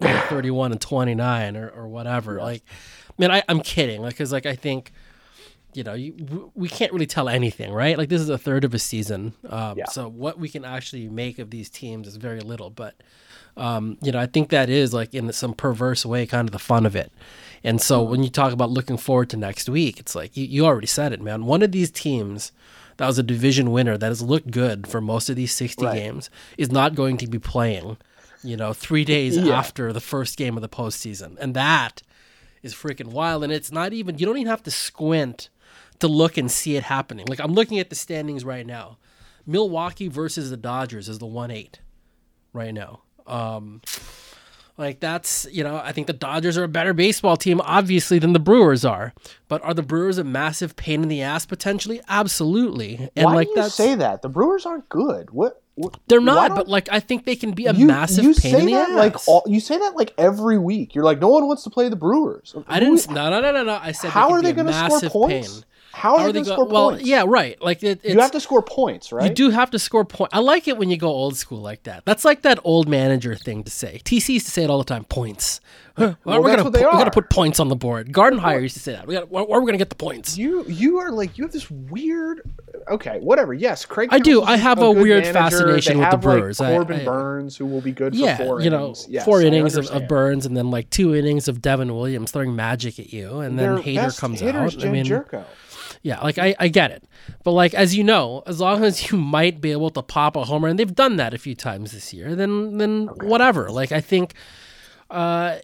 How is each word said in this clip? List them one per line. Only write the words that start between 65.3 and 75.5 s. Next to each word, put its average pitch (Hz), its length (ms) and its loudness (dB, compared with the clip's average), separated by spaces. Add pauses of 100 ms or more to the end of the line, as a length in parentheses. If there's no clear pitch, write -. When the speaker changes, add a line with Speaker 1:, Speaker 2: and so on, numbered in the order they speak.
Speaker 1:
pain. 107 100 -16 (300)
Speaker 2:
How 214 200 2
are 320 60 6
Speaker 1:
How 320 40 2
Speaker 2:
they 202 60 2
Speaker 1:
are - 20 0
they 208 80 -2
Speaker 2:
gonna 202 60 -2
Speaker 1:
go-, 196 80 -2
Speaker 2:
score 190 140 2
Speaker 1:
well, 208 240 4
Speaker 2:
points? - 140 -6
Speaker 1:
yeah, 247 220 4
right. 190 340 2
Like, 175 220 -2
it, 202 220 -2
Speaker 2:
You 214 80 0
Speaker 1:
it's 214 80 6
Speaker 2:
have 269 100 4
to 311 80 -4
score 262 220 2
points, - 500 -2
right? 123 160 0
Speaker 1:
You - 80 0
do 262 140 4
have 233 220 2
to 220 80 -2
score 220 260 0
point-, - 280 -4
I 196 60 2
like 302 300 4
it 254 80 -2
when 196 120 0
you 180 60 0
go 165 140 -2
old 139 260 -2
school 120 240 -10
like 104 240 -12
that. 92 220 -16
That's 214 180 0
like 196 200 6
that - 200 6
old 165 240 4
manager 135 480 2
thing 107 300 -8
to 107 60 -12
say. 104 340 -10
T 240 160 2
C - 140 0
used 220 100 0
to - 80 -10
say 170 100 0
it 151 60 2
all 139 80 2
the 135 80 0
time, 117 180 -6
"Points." - 560 -6 (380)